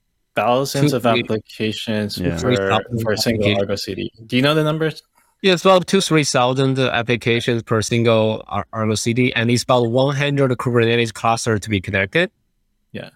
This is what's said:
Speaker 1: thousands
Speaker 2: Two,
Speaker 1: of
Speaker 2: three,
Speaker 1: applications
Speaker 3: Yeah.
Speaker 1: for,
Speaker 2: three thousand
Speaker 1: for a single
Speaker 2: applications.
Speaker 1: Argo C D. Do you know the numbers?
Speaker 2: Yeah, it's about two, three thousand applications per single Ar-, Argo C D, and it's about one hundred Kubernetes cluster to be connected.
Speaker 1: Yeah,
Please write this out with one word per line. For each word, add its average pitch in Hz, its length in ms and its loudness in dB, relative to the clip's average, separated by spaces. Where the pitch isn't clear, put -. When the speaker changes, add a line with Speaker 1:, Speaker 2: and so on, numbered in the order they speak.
Speaker 1:
thousands 139 560 2
Speaker 2:
Two, 131 60 0
Speaker 1:
of 110 60 -2
Speaker 2:
three, 117 160 2
Speaker 1:
applications 107 1000 -4
Speaker 3:
Yeah. 85 200 -2
Speaker 1:
for, - 20 -6
Speaker 2:
three 123 160 0
thousand 110 460 -2
Speaker 1:
for 110 100 -2
a 101 60 -2
single 107 260 -2
Speaker 2:
applications. 104 160 2
Speaker 1:
Argo 101 160 -2
C 98 200 -8
D. 98 160 -8
Do 123 100 -4
you 127 60 2
know 147 140 2
the 156 80 2
numbers? 156 400 -4
Speaker 2:
Yeah, 190 120 4
it's 170 120 0
about 185 220 6
two, 196 120 2
three 160 240 2
thousand 131 560 0
applications 117 840 0
per 110 180 -2
single 113 640 0
Ar-, 98 240 -6
Argo 110 240 -2
C 117 180 -2
D, 127 200 0
and 120 180 0
it's 120 120 0
about 123 280 2
one 135 240 2
hundred 139 360 0
Kubernetes 117 600 0
cluster 117 460 -2
to 110 100 -8
be 101 120 0
connected. 101 500 -2
Speaker 1:
Yeah, - 240 -14